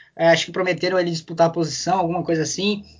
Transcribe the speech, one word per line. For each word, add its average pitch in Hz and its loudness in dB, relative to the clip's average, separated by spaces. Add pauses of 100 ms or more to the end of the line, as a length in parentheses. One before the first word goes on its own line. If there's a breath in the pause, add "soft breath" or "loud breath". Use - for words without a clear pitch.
(160 loud breath)
é, 165 4
acho 165 4
que 170 -14
prometeram 180 0
ele 175 2
disputar 165 0
a 165 0
posição, 170 -2
alguma 170 -2
coisa 160 0
assim, 202 -4 (140 loud breath)